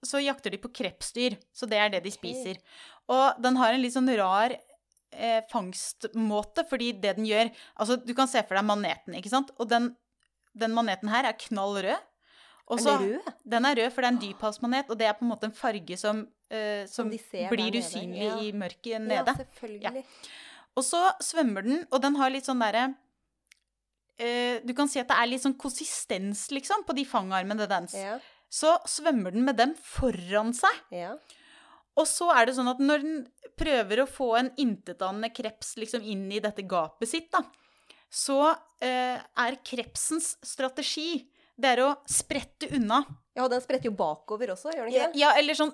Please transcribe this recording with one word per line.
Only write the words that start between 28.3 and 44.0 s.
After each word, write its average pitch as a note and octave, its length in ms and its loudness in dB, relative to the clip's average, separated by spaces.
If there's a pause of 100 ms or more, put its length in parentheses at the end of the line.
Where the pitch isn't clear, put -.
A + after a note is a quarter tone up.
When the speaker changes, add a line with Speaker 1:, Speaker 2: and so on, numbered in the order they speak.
Speaker 1:
Så D#4 240 4 (120)
svømmer B3 480 0
den A#3+ 120 4
med C4 120 0
dem C4 160 4
foran G#3 800 -2
seg. - 260 2 (100)
Speaker 2:
Ja. F3+ 240 -8 (840)
Speaker 1:
Og D#4 100 4
så F4 280 0
er A#3 140 8
det C4 80 -2
sånn B3 140 2
at B3+ 80 -4
når C#4+ 240 2
den D#4 160 -4 (340)
prøver A#3+ 500 2
å C4+ 60 0
få B3 260 0
en B3 220 4
intetanende G3+ 760 -2
kreps G#3+ 460 -8
liksom A3 260 -6
inn G3 280 -6
i G#3 120 -2
dette G#3 240 -4
gapet F3+ 400 -2
sitt, E4 240 -6
da, F#4 120 2 (680)
så, C#4+ 440 2 (260)
eh, B3+ 380 -2 (180)
er B3 260 0
krepsens - 800 -4
strategi, D4+ 840 -4 (340)
det C4 120 2
er B3 140 4
å C#4 80 2 (120)
sprette - 720 -4
unna. A#3 240 4 (340)
Speaker 2:
Ja, B3+ 120 -2
og C4 60 0
den B3 100 0
spretter B3+ 260 -2
jo G#3+ 80 -4
bakover G3+ 560 -4